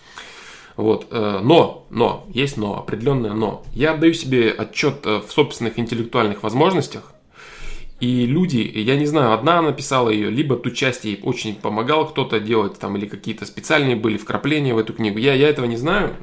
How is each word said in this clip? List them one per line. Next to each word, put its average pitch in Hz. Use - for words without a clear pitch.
Вот, 107
э, 104
но, 135
но, 104
есть 139
но, 101
определённое 117
но. 104
Я 147
отдаю 165
себе 127
отчёт, 135
э, 104
в -
собственных 120
интеллектуальных 113
возможностях. 131
И 123
люди, 143
я 107
не 147
знаю, 147
одна 143
она 160
писала 131
её, 107
либо 135
ту -
часть 127
ей 101
очень 110
помогал 123
кто-то 127
делать, 107
там, 101
или 101
какие-то 101
специальные 139
были 107
вкрапления 139
в 113
эту 110
книгу. 107
Я, 135
я 139
этого 143
не 117
знаю, 165